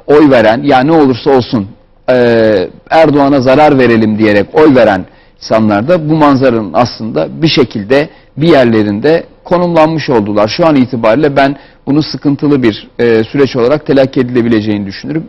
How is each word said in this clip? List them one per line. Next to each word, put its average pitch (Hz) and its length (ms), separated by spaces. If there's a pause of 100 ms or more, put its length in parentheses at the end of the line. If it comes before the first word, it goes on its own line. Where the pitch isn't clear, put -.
oy 147 220
veren, 113 340
ya 135 160
ne 139 120
olursa 143 400
olsun, 120 360 (420)
e, 127 60 (760)
Erdoğan'a 143 520
zarar 139 380
verelim 113 380
diyerek 104 360
oy 156 220
veren 101 300 (320)
insanlar 110 500
da 165 220
bu 160 60
manzaranın 131 580
aslında 127 680
bir 160 60
şekilde 131 640 (280)
bir 151 100
yerlerinde 123 760 (200)
konumlanmış 165 680
oldular. 104 380
Şu 165 200
an 156 80
itibariyle 127 600
ben 139 200 (320)
bunu 143 160
sıkıntılı 143 600
bir, 107 240 (120)
e, 117 240
süreç 139 320
olarak 131 300
telakki 135 340
edilebileceğini 113 680
düşünürüm. 143 440